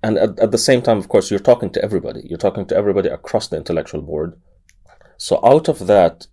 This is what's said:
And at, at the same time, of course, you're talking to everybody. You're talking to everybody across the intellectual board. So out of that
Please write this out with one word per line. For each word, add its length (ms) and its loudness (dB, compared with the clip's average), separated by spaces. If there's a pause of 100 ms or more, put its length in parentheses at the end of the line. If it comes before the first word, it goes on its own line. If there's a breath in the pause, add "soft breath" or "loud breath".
And 160 0
at, 220 0
at 100 2
the 80 0
same 240 2
time, 160 2
of 100 -8
course, 220 0
you're 80 -2
talking 320 2
to 120 -4
everybody. 420 -4
You're 120 -10
talking 300 -4
to 100 -2
everybody 320 0
across 380 -6
the 100 -8
intellectual 460 -6
board. 380 -8 (760 soft breath)
So 280 -2
out 240 6
of 180 -4
that 460 4